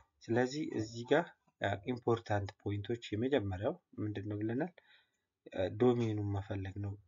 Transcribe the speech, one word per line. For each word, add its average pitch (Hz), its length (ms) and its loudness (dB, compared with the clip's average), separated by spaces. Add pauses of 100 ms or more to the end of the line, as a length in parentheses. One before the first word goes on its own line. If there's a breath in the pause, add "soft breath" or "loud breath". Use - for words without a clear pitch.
(200)
ስለዚህ 127 440 2 (100)
እዚህ 113 320 -4
ጋር 156 200 6 (600)
ኢምፖርታንት 110 720 0
ፖይንቶች 104 500 -4
የመጀመሪያው 113 680 0 (220)
ምንድን 104 300 -4
ነው 104 120 -4
ብለናል? 120 340 -2 (1000 soft breath)
ዶሜኑን 110 560 4
መፈለግ 98 480 -4
ነው 101 160 -4 (140)